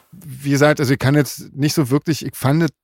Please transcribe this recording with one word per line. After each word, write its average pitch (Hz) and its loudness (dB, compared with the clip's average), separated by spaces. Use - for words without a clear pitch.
Wie 139 -10
gesagt, 147 4
also 131 0
ich 131 0
kann 135 2
jetzt - -2
nicht 143 -2
so 131 0
wirklich, 147 -2
ich - -8
fand, 151 0